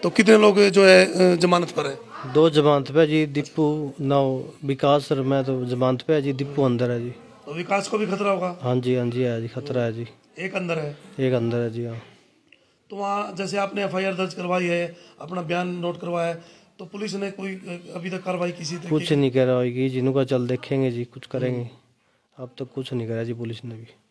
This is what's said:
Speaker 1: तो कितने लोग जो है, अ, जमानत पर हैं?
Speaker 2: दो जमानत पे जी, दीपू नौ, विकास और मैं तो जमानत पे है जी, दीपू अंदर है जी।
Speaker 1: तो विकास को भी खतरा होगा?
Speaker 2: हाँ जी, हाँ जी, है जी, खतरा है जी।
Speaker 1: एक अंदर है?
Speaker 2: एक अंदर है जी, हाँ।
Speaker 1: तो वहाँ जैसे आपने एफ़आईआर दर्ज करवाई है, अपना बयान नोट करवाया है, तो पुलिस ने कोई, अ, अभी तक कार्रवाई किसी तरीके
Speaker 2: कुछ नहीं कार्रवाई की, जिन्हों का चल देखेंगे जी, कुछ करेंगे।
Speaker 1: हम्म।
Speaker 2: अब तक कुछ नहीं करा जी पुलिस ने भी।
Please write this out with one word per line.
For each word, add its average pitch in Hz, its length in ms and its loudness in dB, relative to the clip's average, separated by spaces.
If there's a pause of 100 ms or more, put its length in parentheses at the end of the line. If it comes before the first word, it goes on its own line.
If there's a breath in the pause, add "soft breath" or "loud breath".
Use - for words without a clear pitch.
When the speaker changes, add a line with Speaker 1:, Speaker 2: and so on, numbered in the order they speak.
Speaker 1:
तो 175 60 2
कितने 214 280 6
लोग 208 220 6
जो 196 260 6
है, 185 480 8
अ, - 20 4
जमानत 175 360 2
पर 147 160 -4
हैं? 135 460 -12
Speaker 2:
दो 156 160 8
जमानत 143 420 4
पे 156 160 4
जी, 156 180 2
दीपू 147 760 -2
नौ, 135 420 2 (220)
विकास 139 460 2
और 139 100 0
मैं 135 220 0
तो 127 220 -4
जमानत 127 360 0
पे - 120 0
है 151 80 2
जी, 139 120 -2
दीपू 139 300 -2
अंदर 123 280 0
है 120 100 -4
जी। 120 80 -8
Speaker 1:
तो - 440 -18
विकास 190 340 -4
को 226 100 -4
भी 214 100 -2
खतरा 196 240 -2
होगा? 180 300 -4
Speaker 2:
हाँ 127 140 0
जी, 127 200 0
हाँ 120 140 -2
जी, 120 120 -4
है 120 200 -2
जी, 117 60 -8
खतरा 127 340 -6
है 117 120 -2
जी। 117 140 -10 (320)
Speaker 1:
एक 190 160 -8
अंदर 170 240 -4
है? 147 180 -10 (220)
Speaker 2:
एक 131 140 2
अंदर 117 240 0
है 117 140 -2
जी, 117 140 -8
हाँ। 113 160 -12 (880 soft breath)
Speaker 1:
तो 208 60 -14
वहाँ 202 400 -4
जैसे 190 220 -4
आपने 196 260 -2
एफ़आईआर 190 300 -2
दर्ज 185 200 -4
करवाई 180 320 -2
है, 170 320 -2 (220 loud breath)
अपना 180 220 -8
बयान 175 260 -4
नोट 175 340 -6
करवाया 170 280 -2
है, - 340 -12 (160)
तो 151 60 -14
पुलिस 196 300 -8
ने 196 160 -6
कोई, 190 240 -8
अ, 180 400 -14
अभी 180 140 -8
तक 180 140 -8
कार्रवाई 175 280 -2
किसी 165 240 -8
तरीके 170 140 -10
Speaker 2:
कुछ 156 240 0
नहीं 139 180 2
कार्रवाई 127 400 2
की, 131 180 -2
जिन्हों 127 240 0
का 135 100 2
चल 127 240 0
देखेंगे 127 440 -2
जी, 120 140 -6
कुछ - 200 -20
करेंगे। 123 340 -4
Speaker 1:
हम्म। - 840 -18
Speaker 2:
अब 123 60 -14 (100)
तक 131 160 -8
कुछ 131 180 -8
नहीं 117 140 -4
करा 113 160 -4
जी 117 100 -6
पुलिस 117 320 -10
ने 117 100 -12
भी। 113 120 -18 (240)